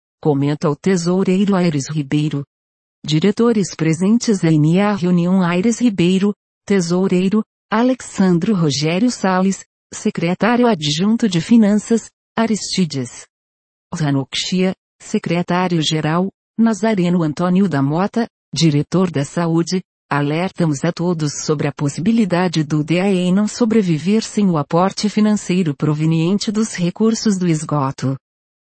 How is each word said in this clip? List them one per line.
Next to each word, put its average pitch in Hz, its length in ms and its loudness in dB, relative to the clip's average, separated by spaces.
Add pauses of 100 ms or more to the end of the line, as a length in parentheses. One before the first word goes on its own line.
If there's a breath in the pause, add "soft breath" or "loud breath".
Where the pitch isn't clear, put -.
(200)
comenta 147 500 0
o 147 60 -4
tesoureiro 190 800 0
Aires 170 340 0
Ribeiro. 151 560 -4 (600)
Diretores 202 720 0
presentes 190 640 0
em 160 380 4
a 208 120 2
reunião: 180 480 2
Aires 185 400 0
Ribeiro, 190 520 2 (340)
tesoureiro, 185 800 0 (260)
Alexandro 202 840 0
Rogério 165 540 0
Salles, 190 540 -2 (280)
secretário 208 720 0
adjunto 202 640 0
de 175 120 0
Finanças, 214 680 2 (280)
Aristides 185 880 -4 (720)
Ranocchia, 160 800 -2 (260)
secretário-geral, 175 1300 -2 (300)
Nazareno 196 640 0
Antônio 180 460 0
da 143 120 0
Mota, 175 460 -2 (260)
diretor 160 600 0
da 139 120 -2
Saúde. 170 560 -2 (300)
Alertamos 151 760 -2
a 175 60 2
todos 165 520 -4
sobre 151 240 -2
a 143 40 -4
possibilidade 180 920 0
do 151 180 0
D 160 160 0
A 202 140 0
E 180 180 0
não 202 160 2
sobreviver 208 760 0
sem 208 260 0
o 170 80 2
aporte 175 540 0
financeiro 190 640 0
proveniente 160 760 0
dos 214 240 -2
recursos 208 640 0
do 180 80 0
esgoto. 143 720 -2 (500)